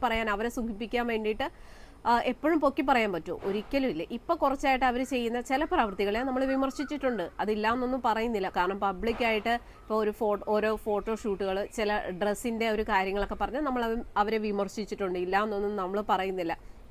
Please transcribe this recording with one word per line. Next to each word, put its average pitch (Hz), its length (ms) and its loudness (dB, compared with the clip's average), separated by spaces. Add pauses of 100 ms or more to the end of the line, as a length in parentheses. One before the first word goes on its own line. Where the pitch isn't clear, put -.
പറയാൻ, 226 260 2
അവരെ 208 200 0
സുഖിപ്പിക്കാൻ 233 580 -2
വേണ്ടിയിട്ട്, 220 440 -2 (540)
ആ, 233 200 6
എപ്പോഴും 302 340 2
പൊക്കി 285 220 2
പറയാൻ 240 320 4
പറ്റുമോ? 170 300 -4
ഒരിക്കലും 214 460 0
ഇല്ല. 160 220 -2
ഇപ്പൊ 240 240 -2
കുറച്ചായിട്ട് 269 500 2
അവര് 247 180 2
ചെയ്യുന്ന 240 380 -2
ചില 269 220 0
പ്രവൃത്തികളെ 208 560 2
നമ്മൾ 262 260 0
വിമർശിച്ചിട്ടുണ്ട്. 269 840 0 (100)
അതില്ല 214 340 2
എന്നൊന്നും 254 320 -2
പറയുന്നില്ല. 220 440 2
കാരണം 190 300 0
പബ്ലിക്കായിട്ട് 220 680 0
ഇപ്പൊ - 460 -4
ഒരു 214 160 2
ഫോ-, 208 360 0
ഓരോ 214 280 2
ഫോട്ടോഷൂട്ടുകൾ, 202 1000 -2
ചില 208 260 0 (220)
ഡ്രസ്സിന്റെ 220 460 0
ഒരു 214 120 0
കാര്യങ്ങളൊക്കെ 202 540 0
പറഞ്ഞ് 208 240 -2
നമ്മൾ 254 260 0
അവ-, 226 200 -2 (120)
അവരെ 214 200 2
വിമർശിച്ചിട്ടുണ്ട്. 202 840 -2
ഇല്ല 185 240 2
എന്നൊന്നും 208 320 -2
നമ്മൾ 196 340 -2
പറയുന്നില്ല. 185 480 0 (320)